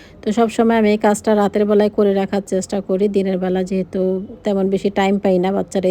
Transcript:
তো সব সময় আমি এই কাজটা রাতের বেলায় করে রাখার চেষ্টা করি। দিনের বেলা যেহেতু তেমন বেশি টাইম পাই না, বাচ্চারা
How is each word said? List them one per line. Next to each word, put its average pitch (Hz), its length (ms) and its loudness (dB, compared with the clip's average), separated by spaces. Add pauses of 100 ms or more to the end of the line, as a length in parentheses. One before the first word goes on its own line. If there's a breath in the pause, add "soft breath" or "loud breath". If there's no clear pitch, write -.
(200 loud breath)
তো 220 120 -4
সব 226 180 2
সময় 226 260 2
আমি 214 140 4
এই 208 60 2
কাজটা 214 380 2
রাতের 208 300 2
বেলায় 208 260 2
করে 208 240 2
রাখার 196 320 -2
চেষ্টা 190 340 -4
করি। 196 280 0
দিনের 190 300 -2
বেলা 185 260 -2
যেহেতু 190 360 -4 (440)
তেমন 196 240 -2
বেশি 196 220 -2
টাইম 196 280 0
পাই 190 200 0
না, 185 140 0
বাচ্চারা 190 380 -2